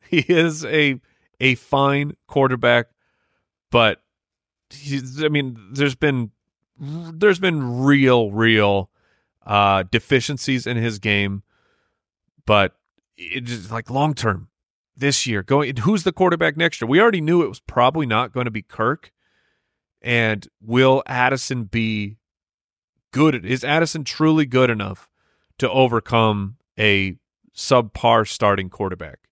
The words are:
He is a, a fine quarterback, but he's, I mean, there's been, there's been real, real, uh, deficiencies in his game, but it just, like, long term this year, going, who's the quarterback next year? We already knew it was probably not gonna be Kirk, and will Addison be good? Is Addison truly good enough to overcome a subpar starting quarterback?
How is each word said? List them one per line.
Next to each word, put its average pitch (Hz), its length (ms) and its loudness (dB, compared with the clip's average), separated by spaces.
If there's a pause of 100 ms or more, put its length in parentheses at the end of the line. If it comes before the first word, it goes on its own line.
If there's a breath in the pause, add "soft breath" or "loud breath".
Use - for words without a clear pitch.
(100)
He 160 160 0
is 160 380 0
a, 139 360 0 (380)
a 131 160 2
fine 139 600 -2 (100)
quarterback, 123 640 2 (800)
but 113 320 2 (680)
he's, 139 520 -10
I 151 60 0
mean, 139 280 -2 (140)
there's 135 240 0
been, 127 380 -2 (480)
there's 165 580 0
been 135 460 -2
real, 127 480 4
real, 104 580 2 (560)
uh, 101 420 2
deficiencies 127 800 -2
in 120 100 -4
his 113 220 -4
game, 101 460 -2 (1000)
but 101 300 2 (420)
it 87 260 -10
just, 117 280 -10
like, 113 180 -10
long 143 260 0
term 98 340 -4 (480)
this 135 320 -2
year, 101 160 -4
going, 135 320 0
who's 175 260 0
the 190 80 0
quarterback 170 460 0
next 165 240 -2
year? 117 80 -6
We 147 120 4
already 214 200 2
knew 165 240 2
it 117 40 -4
was - 120 -12
probably 139 440 0
not 117 280 -2
gonna 123 180 -4
be 107 120 -10
Kirk, - 500 -4 (880)
and 113 460 -2 (120)
will 131 460 2
Addison 127 600 -2
be 107 500 -4 (960)
good? 135 340 0
Is 127 160 -4
Addison 156 400 -2
truly 156 420 0
good 127 260 2
enough 98 380 -6 (500)
to 120 120 -2
overcome 113 840 0 (200)
a 98 400 0 (380)
subpar 117 720 0
starting 98 420 -2
quarterback? 87 520 -10 (120)